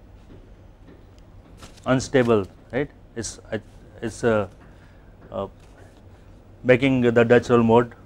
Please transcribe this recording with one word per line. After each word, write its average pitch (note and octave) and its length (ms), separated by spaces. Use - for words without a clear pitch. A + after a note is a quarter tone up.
unstable, A#2 600
right. C#3 200
It's, - 260
uh, A2+ 60
it's, A2+ 200
uh, G#2+ 260
uh, G2 140
making B2+ 380
the A#2 240
Dutch A#2+ 240
roll A#2+ 140
mode A#2 320